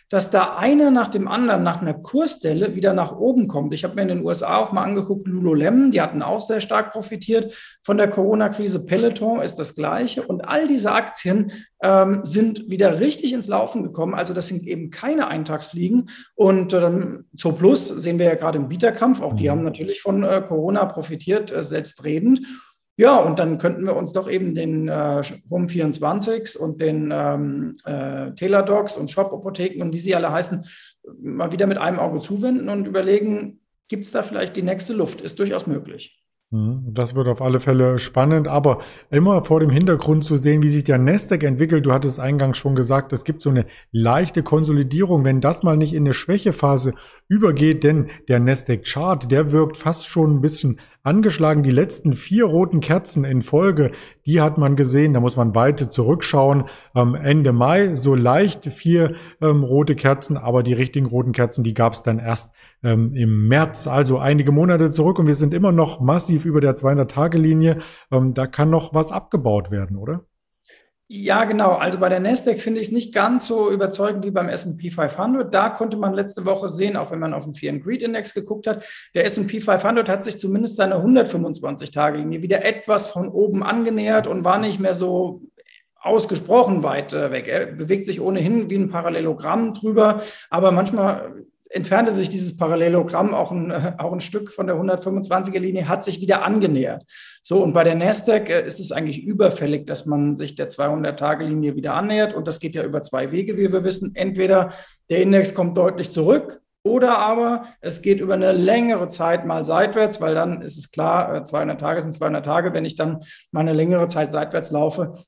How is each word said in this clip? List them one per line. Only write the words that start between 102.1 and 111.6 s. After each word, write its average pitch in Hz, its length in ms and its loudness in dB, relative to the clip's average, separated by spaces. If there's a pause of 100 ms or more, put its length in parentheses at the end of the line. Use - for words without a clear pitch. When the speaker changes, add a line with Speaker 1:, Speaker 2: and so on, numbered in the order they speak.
Speaker 1:
Und 156 120 -8
das 160 140 -6
geht 165 140 -10
ja 180 100 -4
über 147 160 -4
zwei 135 320 -6
Wege, 196 240 -4
wie 190 160 0
wir 180 120 0
wissen. 190 300 -4
Entweder 190 600 0 (340)
der 170 140 2
Index 190 320 4
kommt 175 240 0
deutlich 180 320 0
zurück 202 500 2 (220)
oder 240 340 4
aber 233 480 0 (160)
es 170 220 -10
geht 196 180 2
über 190 140 0
eine 185 180 4
längere 190 560 2
Zeit 170 380 -2
mal 160 180 -4
seitwärts, 208 560 0
weil 160 140 0
dann 170 260 -2
ist 151 160 -12
es 143 160 -16
klar, 160 440 0
äh, 151 60 -8
zweihundert 151 380 -4